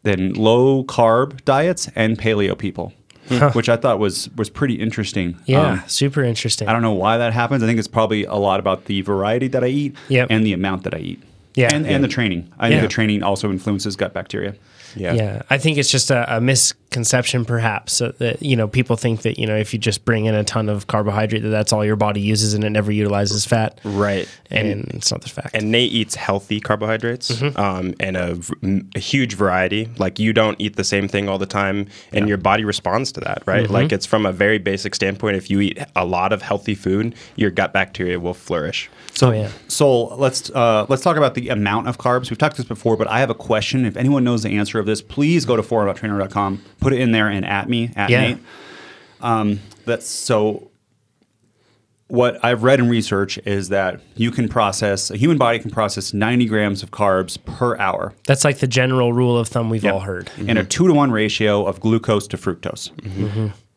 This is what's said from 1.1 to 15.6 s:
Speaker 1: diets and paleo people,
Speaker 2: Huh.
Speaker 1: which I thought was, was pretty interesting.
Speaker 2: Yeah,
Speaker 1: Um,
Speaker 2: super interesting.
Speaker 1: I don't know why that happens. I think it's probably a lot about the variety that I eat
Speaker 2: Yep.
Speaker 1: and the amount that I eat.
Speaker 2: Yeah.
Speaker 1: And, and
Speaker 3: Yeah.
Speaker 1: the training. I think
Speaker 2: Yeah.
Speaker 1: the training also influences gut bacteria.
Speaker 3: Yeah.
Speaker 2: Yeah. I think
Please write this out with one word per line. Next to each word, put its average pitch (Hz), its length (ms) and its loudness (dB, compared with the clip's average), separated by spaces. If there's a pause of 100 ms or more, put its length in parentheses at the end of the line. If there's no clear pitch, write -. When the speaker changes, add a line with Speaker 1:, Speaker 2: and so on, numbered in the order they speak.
Speaker 1:
diets 156 480 0
and 110 240 0
paleo 104 400 0
people, 92 340 -8 (380)
Speaker 2:
Huh. 127 220 4
Speaker 1:
which 117 180 2
I 117 60 4
thought 117 220 0
was, 101 380 -2
was 107 140 -2
pretty 127 240 -2
interesting. 98 720 -4
Speaker 2:
Yeah, 135 160 4
Speaker 1:
Um, 110 240 0
Speaker 2:
super 139 360 -2
interesting. 113 460 -2
Speaker 1:
I 107 60 2
don't 117 80 2
know 113 100 2
why 104 240 2
that 117 160 0
happens. 120 300 0
I 110 40 2
think 117 120 2
it's 104 100 -4
probably 110 360 0
a - 100 -6
lot 98 260 2
about 95 240 -2
the 98 160 -2
variety 101 480 0
that 127 160 0
I 127 40 2
eat 143 260 -2 (140)
Speaker 2:
Yep. 127 200 4
Speaker 1:
and 110 160 4
the 107 80 2
amount 95 300 -2
that - 120 -6
I 82 40 -8
eat. 87 240 -10 (320)
Speaker 2:
Yeah. 120 180 2
Speaker 1:
And, 151 140 0
and 151 60 -4
Speaker 3:
Yeah. 139 60 2
Speaker 1:
the 139 100 2
training. 92 500 -4
I 117 100 0
think 117 120 4
Speaker 2:
Yeah. - 20 2
Speaker 1:
the 110 100 0
training 104 300 0
also 98 280 -2
influences 98 460 -4
gut 95 160 -4
bacteria. 98 440 -8 (400)
Speaker 3:
Yeah. 90 180 -2
Speaker 2:
Yeah. 107 360 -2
I 135 80 4
think 151 200 0